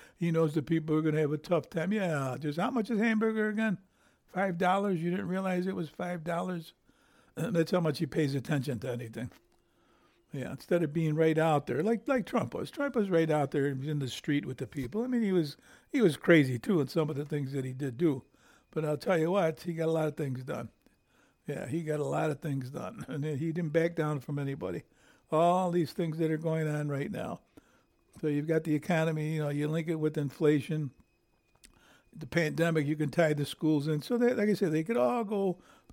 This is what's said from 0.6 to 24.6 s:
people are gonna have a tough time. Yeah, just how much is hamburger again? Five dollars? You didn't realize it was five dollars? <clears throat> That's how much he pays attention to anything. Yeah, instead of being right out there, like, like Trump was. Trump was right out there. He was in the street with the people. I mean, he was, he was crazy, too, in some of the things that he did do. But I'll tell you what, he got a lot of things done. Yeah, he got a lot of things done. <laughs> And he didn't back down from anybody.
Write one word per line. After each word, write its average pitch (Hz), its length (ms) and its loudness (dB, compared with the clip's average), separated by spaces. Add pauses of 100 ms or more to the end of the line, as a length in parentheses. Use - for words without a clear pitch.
people 160 300 0
are 156 60 2
gonna 156 180 2
have 147 120 2
a 151 60 -2
tough 165 320 -2
time. 180 220 -2
Yeah, 165 460 -2
just 147 200 -4
how 214 120 0
much 240 200 -2
is 220 80 0
hamburger 220 500 2
again? 214 300 0 (560)
Five 185 240 0
dollars? 190 420 2
You 170 100 -2
didn't 180 180 -4
realize 185 380 -2
it 190 100 -4
was 170 120 -4
five 175 360 -8
dollars? 175 500 -6 (300)
<clears throat> - 320 -20
That's 165 340 0
how 180 100 4
much 156 200 0
he 160 60 2
pays 143 280 0
attention 135 460 -2
to 131 100 -6
anything. 120 400 -8 (1000)
Yeah, 131 200 -8
instead 170 320 0
of 147 100 -2
being 156 220 0
right 160 240 4
out 156 280 4
there, 127 160 0
like, 220 240 0
like 262 200 0
Trump 190 280 -2
was. - 160 -6
Trump 277 260 -4
was 202 120 2
right 165 220 4
out 147 200 2
there. 143 160 2
He 143 60 0
was 135 160 -6
in 147 100 -2
the 135 100 -2
street - 360 -2
with 131 140 -8
the 127 80 -6
people. 139 360 -4
I 254 40 -4
mean, 247 160 0
he 196 100 2
was, 160 240 2 (340)
he 269 120 2
was 165 160 6
crazy, 139 400 6
too, 170 240 2
in 127 60 -2
some 156 200 0
of 151 80 -4
the 147 80 -4
things 143 280 -4
that 135 120 -2
he 127 80 -6
did 131 240 -6
do. 151 280 0 (460)
But 160 140 -4
I'll 151 140 -2
tell 185 180 0
you 160 140 2
what, 170 320 0
he 170 100 -4
got 160 160 -2
a - 20 2
lot 160 160 2
of 147 120 -4
things 131 260 -4
done. 120 240 -8 (800)
Yeah, - 200 -6
he 156 140 -4
got 151 200 -4
a 143 40 -2
lot 151 240 0
of 143 120 -4
things 135 280 -4
done. - 380 -10
<laughs> - 20 -14
And 143 160 -6
he 156 280 -4
didn't 160 200 -4
back 170 240 2
down 151 240 -2
from 143 180 -6
anybody. 139 440 -6 (500)